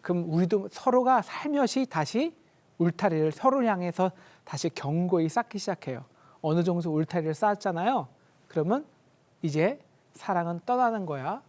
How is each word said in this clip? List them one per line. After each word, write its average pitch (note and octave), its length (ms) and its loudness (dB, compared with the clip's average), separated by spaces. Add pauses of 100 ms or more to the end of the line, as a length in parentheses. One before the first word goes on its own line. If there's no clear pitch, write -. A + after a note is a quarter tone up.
그럼 E3+ 300 -2
우리도 F#3 380 2
서로가 B3+ 520 2
살며시 C#4 640 0
다시 A#3 460 -2 (480)
울타리를 E3 520 2
서로 C4 320 2
향해서 F3+ 460 0 (340)
다시 D3+ 260 -4
견고히 E3 580 0
쌓기 A3 300 -4
시작해요. C3 460 -6 (360)
어느 D#3+ 240 2
정도 E3+ 300 0
울타리를 D#3 400 0
쌓았잖아요. G3+ 760 0 (400)
그러면 G3 380 0 (560)
"이제 E3 360 0 (360)
사랑은 F3 500 -4
떠나는 A#3 420 0
거야" D3+ 420 -6